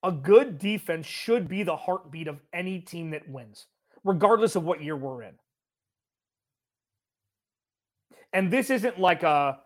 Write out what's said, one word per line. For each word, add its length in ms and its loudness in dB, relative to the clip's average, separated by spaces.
A 80 0
good 460 6
defense 480 -6
should 420 -2
be 160 -4
the 120 -4
heartbeat 520 -6
of 120 -12
any 260 -6
team 320 -12
that 180 -12
wins, 380 -18
regardless 500 4
of 80 0
what 180 -2
year 160 -6
we're 260 -8
in. 120 -18
And 180 0
this 200 0
isn't 300 -2
like 240 2
a 420 2